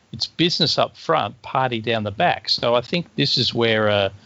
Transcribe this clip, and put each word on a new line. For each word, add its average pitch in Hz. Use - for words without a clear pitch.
it's -
business 165
up 120
front, 135
party 127
down 113
the 104
back. 143
So 120
I 123
think 170
this 143
is 120
where 113
a, 101